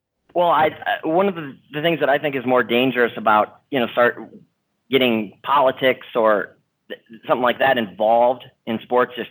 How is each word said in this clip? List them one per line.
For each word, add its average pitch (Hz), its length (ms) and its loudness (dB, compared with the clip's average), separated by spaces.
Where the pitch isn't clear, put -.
Well, 175 160 2
I, 156 220 2
I, 98 220 -4
one 180 220 0
of 180 60 -6
the, 147 200 -12
the 147 100 -8
things 165 180 0
that 143 100 0
I 143 80 2
think 143 180 -6
is 120 100 -6
more 123 180 2
dangerous 120 520 0
about, 107 540 0
you 139 100 -4
know, 117 80 0
start 120 300 0
getting 120 540 0
politics 135 720 0
or 110 420 0
th-, - 100 -16
something 127 160 0
like 120 160 0
that 135 180 2
involved 113 680 0
in 113 160 -6
sports 123 340 -2
just 107 140 -10